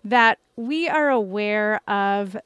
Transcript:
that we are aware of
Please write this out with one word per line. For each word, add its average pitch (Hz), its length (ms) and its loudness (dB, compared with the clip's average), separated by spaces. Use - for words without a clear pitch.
that 226 340 4
we 302 320 -4
are 302 220 2
aware 208 680 -2
of 202 560 -2